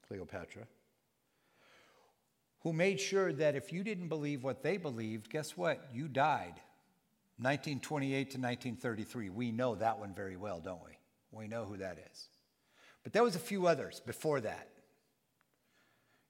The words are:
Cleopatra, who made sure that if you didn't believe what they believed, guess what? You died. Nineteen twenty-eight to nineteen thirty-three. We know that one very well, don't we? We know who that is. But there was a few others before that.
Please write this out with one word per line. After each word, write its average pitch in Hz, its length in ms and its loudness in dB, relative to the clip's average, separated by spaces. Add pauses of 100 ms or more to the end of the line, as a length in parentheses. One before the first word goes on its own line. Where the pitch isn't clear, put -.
Cleopatra, 95 600 -10 (1900)
who 165 100 0
made 185 260 6
sure 190 360 2
that 143 220 4
if 139 180 -4
you 185 100 -2
didn't 185 240 -4
believe 147 340 0
what 131 220 -2
they 180 140 2
believed, 113 520 -4
guess - 280 -4
what? 160 340 0
You 139 160 -4
died. 127 540 2 (760)
Nineteen 139 440 0
twenty-eight 135 500 0
to 131 60 -8
nineteen 123 400 -2
thirty-three. 107 520 -4
We 117 220 -2
know 117 240 2
that 107 240 2
one 101 140 -8
very 95 240 -6
well, 92 240 -4
don't 87 240 -8
we? 78 120 -20 (340)
We 107 180 -10
know 117 160 -4
who 101 120 -8
that 92 200 -6 (160)
is. - 160 -16 (720)
But - 100 -10
there 220 120 6
was 214 120 4
a 170 40 0
few 190 280 2
others 135 320 4
before 143 400 0
that. 95 300 -4 (1600)